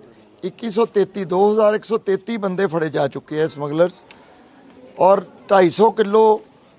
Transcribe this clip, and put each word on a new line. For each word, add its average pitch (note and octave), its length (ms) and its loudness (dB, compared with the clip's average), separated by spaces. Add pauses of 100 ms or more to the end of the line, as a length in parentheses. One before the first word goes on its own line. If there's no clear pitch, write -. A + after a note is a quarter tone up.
(440)
ਇੱਕੀ G#3 260 -10
ਸੌ G#3+ 160 0
ਤੇਤੀ, G3 400 -4
ਦੋ F#3 260 0
ਹਜ਼ਾਰ G#3+ 220 2
ਇੱਕ G#3+ 100 -6
ਸੌ A3+ 140 -4
ਤੇਤੀ G3+ 400 -4
ਬੰਦੇ G3 280 -4
ਫੜੇ D#3+ 240 -2
ਜਾ D3 180 -2
ਚੁੱਕੇ D3 340 -6
ਆ D#3+ 60 0
ਸਮਗਲਰਸ, D3 580 -4 (920)
ਔਰ F#3+ 260 2 (260)
ਢਾਈ F#3 180 4
ਸੌ G#3+ 220 2
ਕਿਲੋ, A3 500 2 (380)